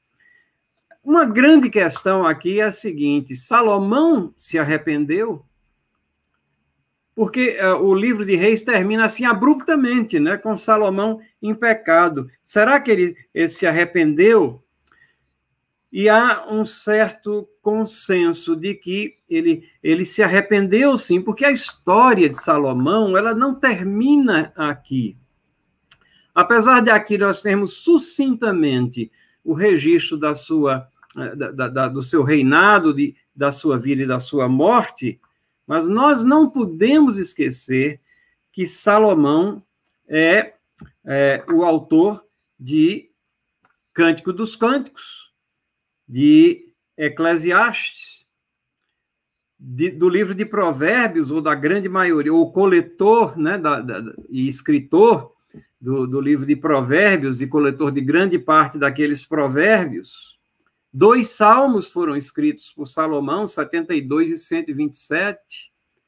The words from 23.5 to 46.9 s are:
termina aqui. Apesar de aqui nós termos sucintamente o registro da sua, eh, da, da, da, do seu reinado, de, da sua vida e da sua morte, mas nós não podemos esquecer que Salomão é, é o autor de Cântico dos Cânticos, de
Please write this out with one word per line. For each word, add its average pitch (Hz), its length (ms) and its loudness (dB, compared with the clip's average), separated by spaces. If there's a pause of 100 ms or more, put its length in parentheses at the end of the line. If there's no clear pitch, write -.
termina 220 1000 0
aqui. 139 640 -6 (1160)
Apesar 233 460 4
de 226 100 4
aqui 208 260 2
nós 196 240 0
termos 202 360 -2
sucintamente 180 1300 0 (320)
o 160 120 -4
registro 165 640 2
da 151 180 -2
sua, 143 520 -2 (300)
eh, 131 180 -10
da, 131 160 -8
da, 131 160 -6
da, 131 200 -2
do 131 160 -6
seu 151 180 0
reinado, 156 720 4
de, 139 220 -4 (200)
da 143 160 -2
sua 135 240 -2
vida 131 280 -4
e 131 40 -4
da 127 120 -2
sua 127 280 -4
morte, 139 720 0 (480)
mas 160 220 -2
nós 247 340 2
não 294 260 4
podemos 226 680 2
esquecer 139 800 -4 (540)
que 185 120 -6
Salomão 196 960 2 (460)
é, 165 460 0 (520)
é 139 460 0
o 170 140 2
autor 165 600 0 (320)
de 156 540 -2 (800)
Cântico 165 380 0
dos 214 240 -8
Cânticos, - 800 -6 (760)
de 156 640 2 (240)